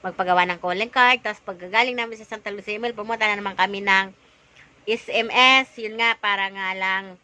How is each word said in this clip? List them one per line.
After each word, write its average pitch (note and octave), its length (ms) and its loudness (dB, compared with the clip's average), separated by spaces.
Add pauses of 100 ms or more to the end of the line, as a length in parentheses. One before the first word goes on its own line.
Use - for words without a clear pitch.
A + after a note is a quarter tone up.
magpagawa F3+ 400 2
ng F3+ 160 -2
calling F#3+ 320 -4
card. B3 320 4
Tapos, G#3 240 -6
pagkagaling G3+ 480 -2
namin A3+ 240 -8
sa A3 80 -20
Santa G#3 240 -10
Lucia G#3 320 -8
Mall, A#3+ 80 -4
pumunta A3 400 -2
na G3+ 80 -2
naman G3 160 -6
kami G3 240 0
ng F#3+ 320 2 (720)
S A3+ 240 -4
M A3+ 240 -2
S. C4 480 4
Yun A3 160 -8
nga, A#3 240 0
para G3 320 -2
nga F#3+ 240 -6
lang F#3+ 480 -4